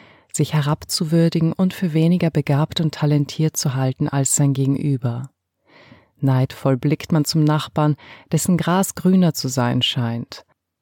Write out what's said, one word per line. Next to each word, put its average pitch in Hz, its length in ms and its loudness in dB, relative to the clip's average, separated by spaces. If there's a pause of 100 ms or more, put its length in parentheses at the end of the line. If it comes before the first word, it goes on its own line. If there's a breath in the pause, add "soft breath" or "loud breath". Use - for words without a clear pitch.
(360 loud breath)
sich - 200 -2
herabzuwürdigen 160 1000 0
und 185 220 0
für 170 180 -4
weniger 165 380 2
begabt 147 500 0
und 160 140 -2
talentiert 147 600 0
zu 131 200 -2
halten 131 340 -2
als 139 260 -2
sein 139 180 2
Gegenüber. 131 760 -2 (920 loud breath)
Neidvoll 135 540 0
blickt 147 360 -2
man 156 120 2
zum 156 200 0
Nachbarn, 151 540 0 (340 loud breath)
dessen 170 260 0
Gras 180 380 0
grüner 185 400 2
zu - 120 -6
sein 127 360 0
scheint. 117 600 -6 (380)